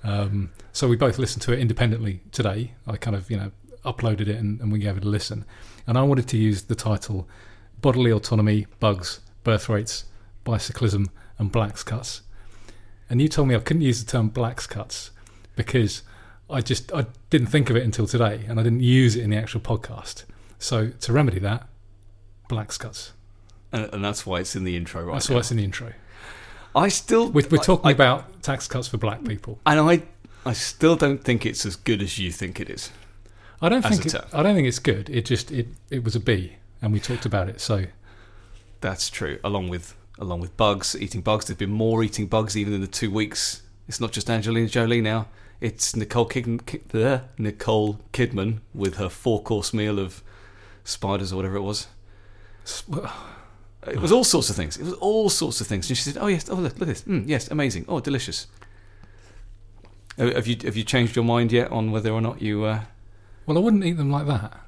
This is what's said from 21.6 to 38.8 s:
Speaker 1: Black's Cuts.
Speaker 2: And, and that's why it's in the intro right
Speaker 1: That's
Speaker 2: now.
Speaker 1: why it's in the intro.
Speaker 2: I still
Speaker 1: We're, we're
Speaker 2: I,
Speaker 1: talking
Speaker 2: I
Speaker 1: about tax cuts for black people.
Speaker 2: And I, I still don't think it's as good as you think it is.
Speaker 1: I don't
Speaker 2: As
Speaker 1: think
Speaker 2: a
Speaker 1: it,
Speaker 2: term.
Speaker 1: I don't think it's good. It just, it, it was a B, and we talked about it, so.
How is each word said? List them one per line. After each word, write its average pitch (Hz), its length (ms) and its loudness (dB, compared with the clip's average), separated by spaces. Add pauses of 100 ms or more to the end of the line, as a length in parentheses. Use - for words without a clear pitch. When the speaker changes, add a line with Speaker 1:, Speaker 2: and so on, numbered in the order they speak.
Speaker 1:
Black's 107 300 -4
Cuts. - 340 -12 (580)
Speaker 2:
And, 110 220 -4
and 101 100 -6
that's 104 220 -4
why 92 160 -2
it's - 160 -6
in 95 80 -4
the 90 140 -2
intro 85 240 -6
right 85 120 -6
Speaker 1:
That's - 140 -2
Speaker 2:
now. 131 60 2
Speaker 1:
why 120 60 4
it's - 100 -4
in 117 80 0
the 101 60 2
intro. 110 280 -6 (840)
Speaker 2:
I 175 140 6
still 226 400 2
Speaker 1:
We're, 147 220 4
we're 160 100 6
Speaker 2:
I, - 20 -4
Speaker 1:
talking 180 240 4
Speaker 2:
I 139 60 8
Speaker 1:
about 135 500 4
tax 135 240 -4
cuts 127 220 -6
for - 80 -4
black 107 280 -2
people. 110 420 -8
Speaker 2:
And 151 120 6
I, 170 260 6 (420)
I 120 80 0
still - 420 4
don't 139 260 2
think 120 220 2
it's 110 220 -2
as 90 100 -6
good 107 240 0
as 95 180 -4
you 92 140 -2
think - 280 -8
it - 100 -8
is. - 200 -10 (720)
Speaker 1:
I 165 80 4
don't 240 160 4
Speaker 2:
As 220 60 4
Speaker 1:
think 196 140 4
Speaker 2:
a - 40 0
Speaker 1:
it, - 20 0 (120)
Speaker 2:
term. - 100 -10
Speaker 1:
I 151 100 2
don't 202 120 6
think 151 120 6
it's 120 120 0
good. 107 320 0
It 117 160 0
just, - 260 -2
it, 120 140 -2 (240)
it 127 120 -2
was 113 140 -2
a 113 40 0
B, 92 340 0 (260)
and 107 140 0
we 104 60 2
talked - 260 -4
about 95 240 0
it, - 100 -12
so. 98 240 -2 (960)